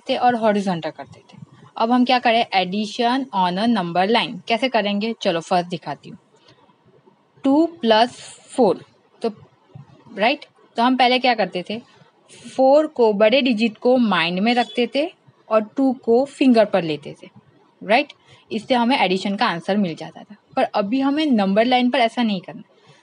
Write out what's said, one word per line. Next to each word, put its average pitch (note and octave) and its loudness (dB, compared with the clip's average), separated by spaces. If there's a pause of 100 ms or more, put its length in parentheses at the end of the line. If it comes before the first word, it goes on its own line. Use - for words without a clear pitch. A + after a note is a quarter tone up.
थे B3+ -2
और B3 2
horizontal G3+ -2
करते - -18
थे। - -20 (400)
अब A#3 0
हम B3 4
क्या B3 2
करें? A#3 0 (120)
Addition G#3+ -2 (100)
on F3+ -2
a A3+ -2 (100)
number F3 -2
line। F#3 -2
कैसे A#3 -2
करेंगे? G#3 -2
चलो E3+ -2
first F3 -2
दिखाती D3+ -12
हूँ। G#3+ -20 (1300)
टू C#4+ 4
प्लस A#3 2 (460)
फ़ोर, A3 2 (380)
तो A3+ -4 (840)
right, B3 -2 (320)
तो A#3 0
हम B3+ 2
पहले B3+ 4
क्या B3 2
करते F3+ -4
थे? G#3+ -8 (760)
फ़ोर C#4 4
को, A3+ 2
बड़े G#3+ 4
डिजिट A#3 0
को B3 2
mind F3+ 0
में A3+ 0
रखते A#3+ -2
थे D#4 -2 (380)
और A3 2 (160)
टू C4+ 2
को B3 0
finger B3 4
पर F#3+ -2
लेते D3+ -8
थे, - -20 (540)
right? A3+ 0 (380)
इससे - -4
हमें A#3+ 0
addition F#3+ -2
का A#3+ -2
आंसर F#3+ -4
मिल F3 -2
जाता - -16
था। G#3 -20 (200)
पर C4 0
अभी G#3+ -2
हमें C#4+ -2
number G#3 2
line B3 2
पर C#4 0
ऐसा B3+ 0
नहीं G3+ -2
करना। - -18 (420)